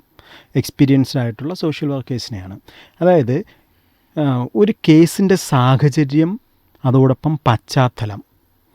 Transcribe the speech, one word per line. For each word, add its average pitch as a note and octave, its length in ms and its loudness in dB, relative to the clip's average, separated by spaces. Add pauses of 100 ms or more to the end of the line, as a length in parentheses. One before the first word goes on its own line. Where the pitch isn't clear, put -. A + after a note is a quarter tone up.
(560)
എക്സ്പീരിയൻസ്ഡ് C3+ 640 0
ആയിട്ടുള്ള B2 340 -6
സോഷ്യൽ D#3 360 -6
വർക്കേഴ്സിനെയാണ്. A2+ 720 -10 (420)
അതായത്, E3 420 2 (760)
ആ, C3 360 -2
ഒരു G#3 180 2 (160)
കേസിൻ്റെ E3+ 460 4
സാഹചര്യം, D3 1040 0 (460)
അതോടൊപ്പം C3 640 0
പശ്ചാത്തലം A2+ 760 -4 (520)